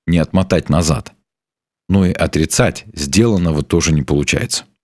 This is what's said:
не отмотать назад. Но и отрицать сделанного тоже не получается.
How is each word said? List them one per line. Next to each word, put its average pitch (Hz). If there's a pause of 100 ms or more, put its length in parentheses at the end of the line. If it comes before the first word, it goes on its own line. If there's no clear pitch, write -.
не 85
отмотать 92
назад. 78 (760)
Но 95
и 90
отрицать 80
сделанного 87
тоже 82
не 73
получается. 71 (180)